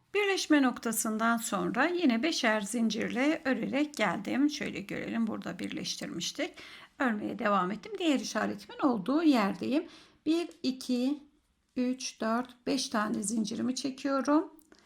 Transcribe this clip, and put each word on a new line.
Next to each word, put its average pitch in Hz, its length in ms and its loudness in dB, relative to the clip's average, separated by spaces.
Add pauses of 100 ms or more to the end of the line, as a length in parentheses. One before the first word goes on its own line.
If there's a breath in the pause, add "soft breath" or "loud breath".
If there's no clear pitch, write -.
(140)
Birleşme 381 480 4
noktasından 226 720 0
sonra 196 480 0
yine 320 380 2
beşer 240 380 2
zincirle 226 840 0
örerek 254 500 0
geldim. 214 560 0
Şöyle - 300 -6
görelim, 214 460 -4
burada 202 320 -6
birleştirmiştik. - 960 -6 (440 loud breath)
Örmeye 214 400 -2
devam 202 320 2
ettim. 427 280 -8
Diğer 311 220 2
işaretimin 214 580 -4
olduğu 269 440 2
yerdeyim. 247 640 2 (380 loud breath)
Bir, 330 240 0 (120)
iki, 254 600 0 (540)
üç, 254 440 -2
dört, 233 460 -4
beş 269 220 0
tane 214 340 0
zincirimi 226 520 -2
çekiyorum 277 800 0 (340 soft breath)